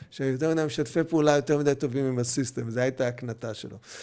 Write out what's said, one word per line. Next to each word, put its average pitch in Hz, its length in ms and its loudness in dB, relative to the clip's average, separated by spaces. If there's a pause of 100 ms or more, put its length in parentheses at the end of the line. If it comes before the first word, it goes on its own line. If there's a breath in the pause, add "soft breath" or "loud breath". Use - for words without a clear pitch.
(100)
שיותר 135 420 -2
מדי 160 140 2
משתפי 151 380 0
פעולה, 151 320 4
יותר 143 220 2
מדי 143 160 4
טובים 135 300 -2
עם 127 140 0
הסיסטם, 120 520 -2
זו 117 100 -2
הייתה 131 240 0
ההקנטה 120 500 -6
שלו. 110 220 -12 (260 loud breath)